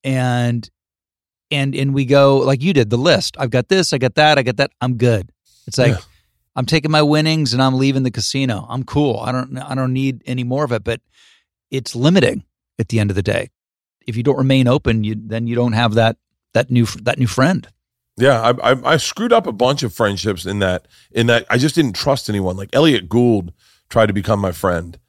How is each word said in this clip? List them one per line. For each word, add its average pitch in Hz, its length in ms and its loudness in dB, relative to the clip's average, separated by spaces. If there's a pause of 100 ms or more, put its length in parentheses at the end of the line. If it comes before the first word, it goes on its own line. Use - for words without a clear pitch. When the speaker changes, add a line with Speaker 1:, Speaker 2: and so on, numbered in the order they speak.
Speaker 1:
And, 123 640 -2 (800)
and, 139 240 -2
and 139 180 -2
we 135 120 0
go, 139 320 6
like 131 240 0
you 180 120 0
did, 117 160 2
the 120 80 0
list. 156 420 0
"I've 131 100 -4
got 123 200 -2
this, 190 240 0
I 139 40 -2
got 123 180 -2
that, 151 220 4
I 135 60 0
got 113 140 -2
that. - 140 0 (100)
I'm 127 160 -2
good." 110 340 0 (360)
It's - 100 -8
like, 127 160 4
Speaker 2:
Yeah. 95 60 -4 (560)
Speaker 1:
"I'm 131 100 -4
taking 151 260 0
my 151 100 4
winnings 151 520 2
and 127 80 0
I'm 131 140 2
leaving 135 280 0
the 123 80 -2
casino. 117 580 -4
I'm 123 140 -6
cool. 139 360 0
I 120 120 -6
don't, 127 260 -6
I 131 180 -10
don't 131 180 -2
need 131 320 -2
any 127 180 -6
more 127 200 -2
of 127 80 -4
it." 107 120 -4
But 117 180 -6 (720)
it's 131 240 -8
limiting 147 480 2 (340)
at 110 120 -4
the 117 100 0
end 104 120 0
of 92 40 -2
the 98 80 0
day. 101 260 -4 (580)
If 113 80 -8
you 120 80 -4
don't 131 140 2
remain 135 300 2
open, 120 360 0
you, 107 140 -2
then 113 300 -8
you 117 80 -4
don't 120 180 0
have 110 220 2
that, 113 220 2 (360)
that 123 180 0
new, 120 140 4 (180)
that 123 160 -2
new 123 80 2
friend. 139 400 0 (500)
Speaker 2:
Yeah, 123 240 4 (200)
I, 117 120 2
I, 131 200 0
I 160 40 4
screwed 226 360 -4
up 226 140 2
a 147 40 -6
bunch 123 320 0
of 107 100 -6
friendships 98 520 -2
in 98 140 -6
that, 92 280 -2 (240)
in 117 160 0
that 117 220 2
I 120 80 0
just 143 180 0
didn't 139 180 0
trust - 340 -2
anyone. 95 300 -4
Like, 98 160 -12
Elliot 131 340 2
Gould 107 460 0 (360)
tried 113 180 4
to 107 60 -2
become 101 260 -2
my 98 120 -2
friend 85 460 -4 (120)